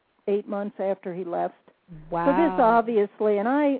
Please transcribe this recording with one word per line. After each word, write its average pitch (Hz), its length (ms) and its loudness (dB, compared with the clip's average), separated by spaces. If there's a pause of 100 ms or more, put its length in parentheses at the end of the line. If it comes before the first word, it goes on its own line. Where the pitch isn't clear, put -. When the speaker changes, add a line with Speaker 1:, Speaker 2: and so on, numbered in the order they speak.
(280)
Speaker 1:
eight 202 200 -4
months 202 320 -8
after 190 340 -6
he 185 100 -10
left. 175 320 -6 (540)
Speaker 2:
Wow. 170 160 -4
Speaker 1:
So 277 60 4 (100)
this 302 200 2
obviously, 220 760 2
and 202 100 -2
I, 277 320 0